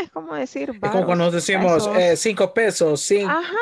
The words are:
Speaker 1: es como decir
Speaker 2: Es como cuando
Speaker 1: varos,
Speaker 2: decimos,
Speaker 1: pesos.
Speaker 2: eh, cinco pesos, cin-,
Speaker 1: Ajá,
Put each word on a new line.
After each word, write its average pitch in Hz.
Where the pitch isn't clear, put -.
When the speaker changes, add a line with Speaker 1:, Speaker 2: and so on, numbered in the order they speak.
Speaker 1:
es 339
como 320
decir 277
Speaker 2:
Es 202
como 190
cuando 175
Speaker 1:
varos, 175
Speaker 2:
decimos, 180
Speaker 1:
pesos. 208
Speaker 2:
eh, 175
cinco 196
pesos, 175
cin-, 202
Speaker 1:
Ajá, 349